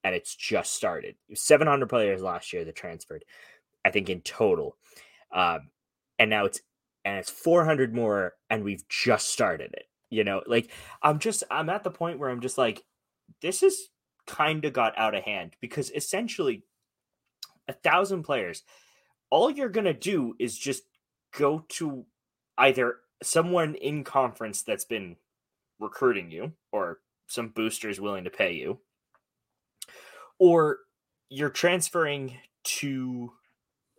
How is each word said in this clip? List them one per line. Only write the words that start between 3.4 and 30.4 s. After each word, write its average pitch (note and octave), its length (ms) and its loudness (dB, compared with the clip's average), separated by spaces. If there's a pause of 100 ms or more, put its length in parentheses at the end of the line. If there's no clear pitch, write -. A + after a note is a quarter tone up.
I G2 60 2
think, G2+ 180 -2
in F2+ 140 -6
total. E2+ 560 0 (520)
Um, E2+ 400 0 (480)
and A2 120 4
now G#2 160 2
it's, - 140 -6 (440)
and G2 140 -4
it's F2+ 120 -8
four E3+ 340 4
hundred C3 300 2
more, G#2 400 0 (160)
and A2 120 -2
we've G2+ 260 -6
just - 420 2
started F#2+ 420 -2
it. - 160 -14 (220)
You A2 140 2
know, G2 220 -2
like, A#2 240 2 (320)
I'm D3+ 160 4
just, A3 320 -2
I'm D#3 200 -2
at G#3 120 -2
the F3+ 80 -4
point E3 280 -6
where C#3 100 -4
I'm B2 120 -4
just B2+ 180 -4
like, A2+ 260 0 (560)
"This F3+ 220 -4
has F#4+ 260 4 (380)
kinda D#3 440 0
got A#2+ 280 2
out G#2+ 160 2
of F#2+ 80 -2
hand," F#2 380 -8
because B2+ 320 -6
essentially D3+ 720 -4 (1040)
a C#3 40 -6
thousand F3+ 520 2
players, G#2 380 -2 (680)
all G3+ 180 6
you're C#4 220 -2
gonna F#3+ 240 2
do C#3 440 -2
is A#2 200 -4
just - 240 -6 (500)
go D3+ 360 0
to C#3 360 -8 (540)
either C3 380 4 (260)
someone E3 540 0
in D3 280 -6
conference A2+ 580 -2
that's G#2 220 -4
been F#2+ 320 -8 (600)
recruiting G#2 520 0
you G2+ 220 -10 (200)
or F2+ 280 -4 (260)
some A2+ 220 -8
boosters A2 520 -4
willing G2 240 -4
to F2+ 60 -8
pay F#2 220 0
you, D#2+ 280 -6 (1600)
or E3 420 8 (500)